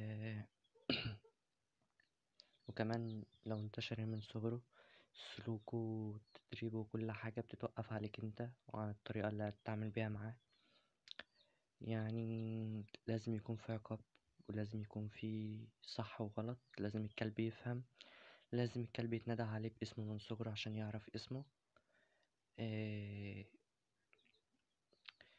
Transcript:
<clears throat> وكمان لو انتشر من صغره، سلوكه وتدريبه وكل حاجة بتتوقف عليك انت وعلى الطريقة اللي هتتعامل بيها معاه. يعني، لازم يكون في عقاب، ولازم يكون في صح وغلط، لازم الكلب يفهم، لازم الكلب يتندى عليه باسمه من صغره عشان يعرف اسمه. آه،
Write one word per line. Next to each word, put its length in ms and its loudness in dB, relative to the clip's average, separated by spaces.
<clears throat> 360 0
وكمان 560 2
لو 140 0
انتشر 460 -2
من 160 0
صغره، 400 0
سلوكه 640 -2
وتدريبه 1000 0
وكل 320 2
حاجة 300 -2
بتتوقف 520 -2
عليك 260 0
انت 300 -2
وعلى 240 0
الطريقة 380 2
اللي 140 2
هتتعامل 460 0
بيها 200 2
معاه. 260 -4
يعني، 1040 2
لازم 280 4
يكون 200 0
في 160 -4
عقاب، 280 -2
ولازم 320 0
يكون 260 -2
في 520 -2
صح 400 -4
وغلط، 380 0
لازم 260 2
الكلب 340 0
يفهم، 440 0
لازم 300 4
الكلب 320 0
يتندى 300 2
عليه 360 2
باسمه 260 -2
من 140 0
صغره 320 -2
عشان 240 -2
يعرف 400 -2
اسمه. 280 -4
آه، 840 0